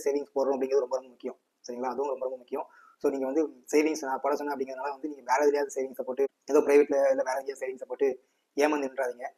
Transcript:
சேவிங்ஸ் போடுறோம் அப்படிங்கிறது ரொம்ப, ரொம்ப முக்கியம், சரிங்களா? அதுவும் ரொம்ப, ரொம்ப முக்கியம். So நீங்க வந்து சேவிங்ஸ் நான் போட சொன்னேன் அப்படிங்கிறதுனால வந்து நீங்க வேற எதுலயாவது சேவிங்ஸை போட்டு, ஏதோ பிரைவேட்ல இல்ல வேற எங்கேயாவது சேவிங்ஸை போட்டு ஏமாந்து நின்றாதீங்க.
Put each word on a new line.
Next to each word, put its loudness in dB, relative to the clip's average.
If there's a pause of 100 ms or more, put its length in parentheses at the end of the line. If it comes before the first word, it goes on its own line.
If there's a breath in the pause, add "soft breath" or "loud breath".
சேவிங்ஸ் -2
போடுறோம் 2
அப்படிங்கிறது 2
ரொம்ப, -2
ரொம்ப -16
முக்கியம், -10 (280)
சரிங்களா? -6
அதுவும் -2
ரொம்ப, -4
ரொம்ப -8
முக்கியம். -6 (360 soft breath)
So 0
நீங்க -2
வந்து 2 (300)
சேவிங்ஸ் 2
நான் -4
போட 0
சொன்னேன் -4
அப்படிங்கிறதுனால -6
வந்து -8
நீங்க -14
வேற 4
எதுலயாவது 2
சேவிங்ஸை -4
போட்டு, -2 (260)
ஏதோ 6
பிரைவேட்ல 6 (160)
இல்ல 0
வேற -2
எங்கேயாவது -8
சேவிங்ஸை -8
போட்டு 2 (480)
ஏமாந்து 2
நின்றாதீங்க. -4 (120)